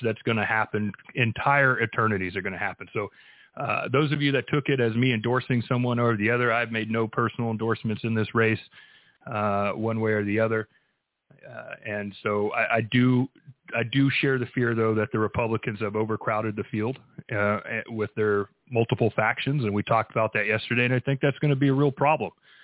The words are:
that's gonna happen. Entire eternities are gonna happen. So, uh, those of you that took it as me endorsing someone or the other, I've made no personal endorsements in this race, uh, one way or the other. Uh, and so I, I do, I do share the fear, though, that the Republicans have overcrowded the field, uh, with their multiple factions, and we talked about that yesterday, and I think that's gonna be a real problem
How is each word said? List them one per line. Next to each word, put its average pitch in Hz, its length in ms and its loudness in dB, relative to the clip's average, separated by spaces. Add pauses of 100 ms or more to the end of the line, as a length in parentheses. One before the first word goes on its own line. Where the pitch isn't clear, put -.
that's 110 220 -2
gonna 110 220 0
happen. 107 460 0 (220)
Entire 127 680 2
eternities 107 560 0
are 98 60 -4
gonna 95 160 -6
happen. 95 340 -8
So, 104 200 -6 (440)
uh, - 360 -4
those 139 200 2
of 143 80 0
you 139 120 2
that 131 200 0
took 147 160 0
it 135 120 2
as 113 160 2
me 127 180 2
endorsing 120 540 0
someone 123 320 0
or 117 180 2
the 107 140 0
other, 120 200 2
I've 117 200 -2
made 110 180 -4
no 113 180 0
personal 117 440 -2
endorsements 110 520 -2
in 113 120 -2
this 110 180 -2
race, 113 260 2 (720)
uh, 101 420 0
one 110 260 -2
way 110 140 0
or 104 100 0
the 104 160 0
other. 110 280 0 (800)
Uh, 117 280 -16 (100)
and 101 380 -6
so 104 280 0
I, 113 260 0
I 110 40 2
do, 123 480 2 (460)
I 117 80 0
do 135 260 2
share 135 300 0
the 117 80 -4
fear, 120 260 0
though, 110 220 2
that 107 160 0
the 113 80 0
Republicans 110 640 -2
have 104 140 -4
overcrowded 110 600 -2
the 104 100 -4
field, 113 320 -4 (380)
uh, 104 240 2 (300)
with 107 260 -4
their 104 340 0 (220)
multiple 113 440 2
factions, 120 500 0
and 101 80 0
we 104 100 0
talked 113 280 0
about 110 220 0
that 104 140 0
yesterday, 117 380 0
and 123 80 2
I 123 60 2
think 139 220 -2
that's 139 180 2
gonna 147 160 2
be 139 120 2
a 135 60 4
real 139 180 4
problem 139 400 2 (320)